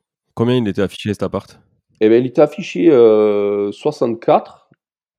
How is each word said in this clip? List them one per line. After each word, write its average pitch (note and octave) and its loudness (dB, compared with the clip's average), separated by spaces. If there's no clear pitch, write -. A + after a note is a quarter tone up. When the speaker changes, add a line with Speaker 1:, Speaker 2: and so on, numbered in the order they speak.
Speaker 1:
Combien B2 -2
il A#2 -2
était G2 -4
affiché, G2 -6
cet - -8
appart ? - -10
Speaker 2:
Eh G#2+ 4
ben, A#2 4
il C3 -4
était D#3 0
affiché, E3+ 0
euh, G#2 2
soixante-quatre. C#3+ -4